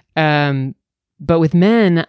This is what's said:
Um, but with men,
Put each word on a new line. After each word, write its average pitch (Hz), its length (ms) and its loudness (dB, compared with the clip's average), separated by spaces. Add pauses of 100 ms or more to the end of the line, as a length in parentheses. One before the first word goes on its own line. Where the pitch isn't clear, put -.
(160)
Um, 147 580 -2 (460)
but 165 180 0
with 160 160 0
men, 185 540 2